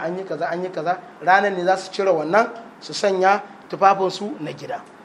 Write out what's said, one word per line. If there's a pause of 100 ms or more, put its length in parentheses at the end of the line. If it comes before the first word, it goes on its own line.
an
yi
kaza,
an
yi
kaza, (240)
ranar
ne
za
su
cire
wannan, (300)
su
sanya (260)
tufafinsu
na
gida. (240)